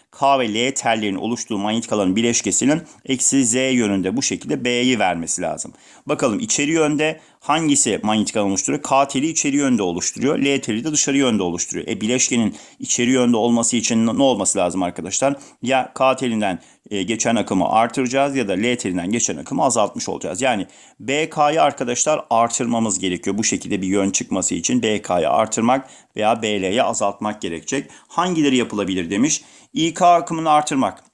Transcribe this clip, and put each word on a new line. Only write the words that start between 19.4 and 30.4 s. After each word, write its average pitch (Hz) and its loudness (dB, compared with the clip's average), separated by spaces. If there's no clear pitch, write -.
azaltmış 110 0
olacağız. 90 -8
Yani 113 0
B 143 -2
K'yı 156 2
arkadaşlar 143 0
artırmamız 117 0
gerekiyor. 95 -2
Bu 110 0
şekilde 101 -2
bir 95 -2
yön 98 2
çıkması 95 -2
için 117 0
B 107 0
K'yı 87 0
artırmak 113 0
veya 110 0
B 104 -2
L'yi 95 2
azaltmak 107 -2
gerekecek. 95 -6
Hangileri 160 0
yapılabilir 95 -2
demiş. 117 0
İK 160 -2
akımını 170 2